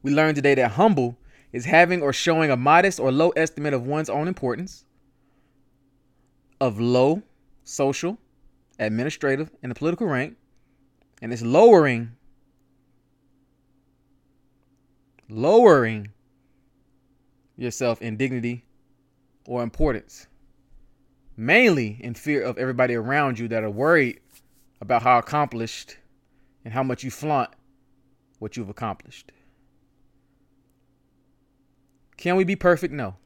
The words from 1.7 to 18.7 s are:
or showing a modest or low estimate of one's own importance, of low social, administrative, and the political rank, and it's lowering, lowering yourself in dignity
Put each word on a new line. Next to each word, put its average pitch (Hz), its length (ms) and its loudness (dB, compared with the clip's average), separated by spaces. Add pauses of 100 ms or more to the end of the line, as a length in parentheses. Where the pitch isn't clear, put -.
or 139 120 0
showing 160 380 0
a 127 60 0
modest 165 420 4
or 131 120 0
low 156 180 2
estimate 151 440 -4
of 123 140 -4
one's 156 220 -4
own 147 180 -4
importance, 160 580 -8 (1700)
of 113 200 -2
low 127 440 2 (400)
social, 151 540 -4 (640)
administrative, 135 720 -4 (100)
and 127 100 -12
the 117 40 -10
political 175 320 -4
rank, 147 300 -4 (840)
and 120 120 -8
it's 113 80 -8
lowering, 135 720 6 (3250)
lowering 120 800 4 (1500)
yourself 120 460 -4
in 110 160 -8
dignity 120 460 -6 (840)